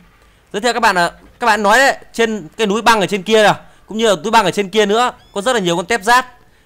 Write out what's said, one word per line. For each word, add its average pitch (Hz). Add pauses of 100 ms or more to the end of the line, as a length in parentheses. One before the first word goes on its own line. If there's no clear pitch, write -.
(520)
Giới 208
thiệu 233
các 233
bạn 214
ạ, 175 (300)
các 240
bạn 220
nói 208
đấy, 269 (160)
trên 220
cái 226
núi 208
băng 220
ở 180
trên 196
kia 220
nào, 190 (300)
cũng 202
như 226
là 196
núi 208
băng 220
ở 175
trên 196
kia 208
nữa, 220 (200)
có 202
rất 202
là 240
nhiều 170
con 180
tép 226
rát. 240 (400)